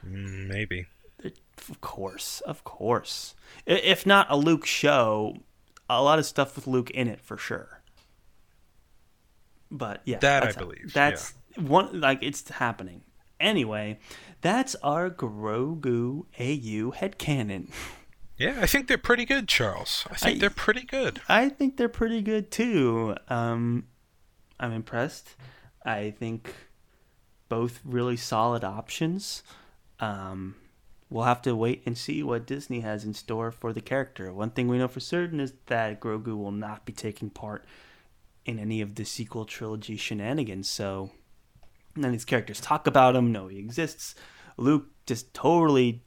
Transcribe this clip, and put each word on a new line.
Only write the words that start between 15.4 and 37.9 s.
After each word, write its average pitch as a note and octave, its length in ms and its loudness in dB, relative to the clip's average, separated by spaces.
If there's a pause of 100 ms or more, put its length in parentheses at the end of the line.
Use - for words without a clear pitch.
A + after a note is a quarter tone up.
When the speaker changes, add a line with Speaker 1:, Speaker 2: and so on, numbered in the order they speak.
Speaker 2:
A B2 140 0
U A2+ 420 -4
headcanon. G#2 800 -2
<laughs> - 60 -12 (580)
Speaker 1:
Yeah, B3+ 240 -2
I C4 40 4
think C#4 220 2
they're B3 100 2
pretty A#3+ 280 2
good, C4+ 220 0
Charles. - 640 0
I - 40 -8
think - 220 2
Speaker 2:
I, - 20 -2
Speaker 1:
they're G3+ 100 4
pretty A#3 340 0
good. B3+ 460 -2
Speaker 2:
I A3 180 8
think C#4 300 0
they're A#3+ 100 2
pretty A3+ 340 0
good, G#3+ 300 -2
too. B2 640 2 (140)
Um, A#2 560 0 (720)
I'm A#2 140 -4
impressed. A#2 640 -6 (500)
I G#2+ 260 -4
think A2+ 420 -8 (960)
both A#2+ 380 -2
really B2 320 0
solid A#2 460 2
options. D#3+ 800 -4 (560)
Um, F#2+ 560 -6 (540)
we'll A2+ 140 -2
have B2 200 2
to B2 120 2
wait A2+ 300 0
and A#2+ 120 -4
see - 260 -4
what A#2+ 220 -2
Disney C3+ 360 -6
has G#2+ 240 -6
in G#2+ 80 -6
store A2+ 380 -6
for A#2 200 -6
the A2+ 100 -6
character. B2 520 -4
One G#2 160 -4
thing A#2+ 180 0
we B2 120 2
know B2+ 100 2
for - 100 -10
certain F3 400 -2
is C3+ 140 -6 (140)
that A2 340 -2
Grogu A2 360 -4
will G2+ 140 -4
not G#2+ 340 -8
be - 60 -10
taking G#2+ 380 -8
part G#2+ 340 -12 (840)